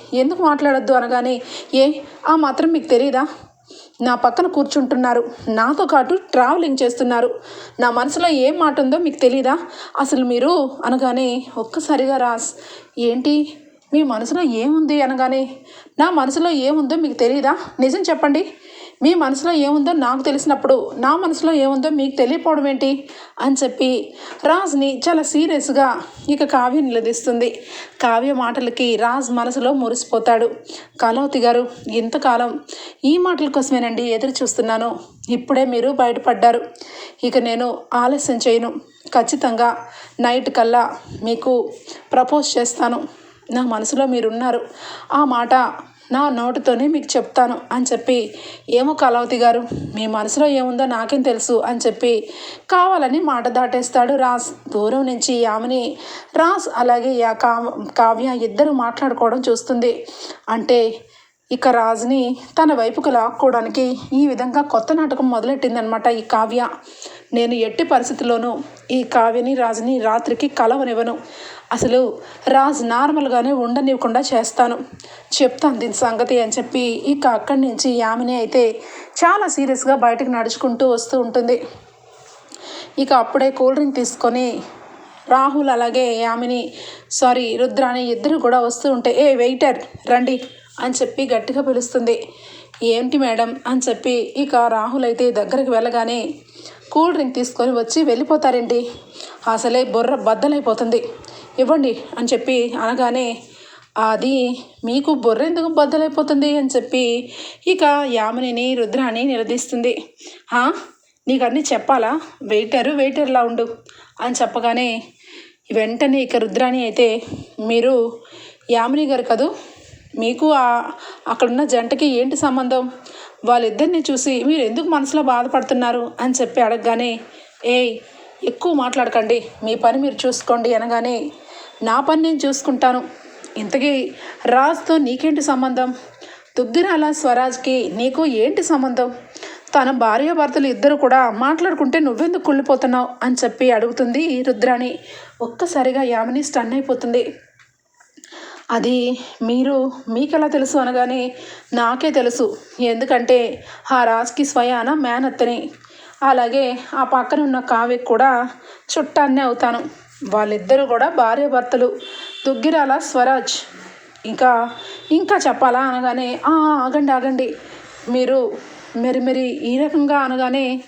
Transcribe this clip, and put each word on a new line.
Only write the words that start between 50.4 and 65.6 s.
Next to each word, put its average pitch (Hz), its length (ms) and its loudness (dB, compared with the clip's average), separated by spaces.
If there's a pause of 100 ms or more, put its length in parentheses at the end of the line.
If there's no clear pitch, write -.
ఏముందో 254 400 0
నాకేం 247 360 -2
తెలుసు" 247 300 0
అని 233 340 0
చెప్పి 226 460 0 (380)
కావాలని 359 500 2
మాట 262 280 -2
దాటేస్తాడు 247 640 2
రాజ్. 247 560 -2
దూరం 233 360 0
నుంచి 247 280 -4
యామిని 233 640 -2 (400)
రాజ్ 330 400 2
అలాగే 240 360 2
యా-, 226 320 0
కావ్-, 233 440 -2 (100)
కావ్య 226 360 4 (100)
ఇద్దరు 277 280 2
మాట్లాడుకోవడం 240 760 0
చూస్తుంది. 233 580 -2 (420)
అంటే 233 320 2 (720)
ఇక 254 160 0
రాజుని 240 680 2 (260)
తన 302 120 4
వైపుకు 240 360 0
లాక్కోవడానికి 240 880 0 (140)
ఈ 277 140 4
విధంగా 254 360 0
కొత్త 226 300 0
నాటకం 285 380 0
మొదలెట్టిందనమాట 226 760 -2